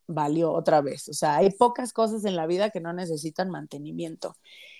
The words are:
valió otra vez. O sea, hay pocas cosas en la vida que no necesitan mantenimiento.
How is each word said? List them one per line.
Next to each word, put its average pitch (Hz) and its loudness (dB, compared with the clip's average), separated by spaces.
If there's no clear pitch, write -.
valió 156 0
otra 160 4
vez. 143 -6
O 147 -12
sea, 151 0
hay 185 6
pocas 240 2
cosas 220 0
en 190 0
la 160 -2
vida 185 0
que 190 -6
no 170 -6
necesitan 170 -4
mantenimiento. 160 -10